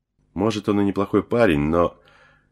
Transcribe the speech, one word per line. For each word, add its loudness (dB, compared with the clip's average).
Может, -4
он 0
и 0
неплохой 0
парень, 2
но 0